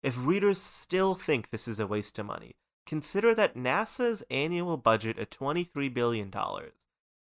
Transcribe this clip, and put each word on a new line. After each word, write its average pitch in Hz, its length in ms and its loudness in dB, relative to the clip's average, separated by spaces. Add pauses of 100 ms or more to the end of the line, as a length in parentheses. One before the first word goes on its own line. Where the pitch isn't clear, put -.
If 127 160 -2
readers 190 400 2
still 185 560 0
think 143 360 -2
this - 180 -6
is 107 100 -4
a 104 80 0
waste 104 320 -4
of 104 60 -6
money, - 320 -12 (280)
consider 202 480 2
that 214 220 2
nasa's 202 720 -2
annual 170 460 0
budget 113 420 2
of 107 120 -8
twenty-three 147 580 -2
billion 120 420 0
dollars 95 440 -6 (500)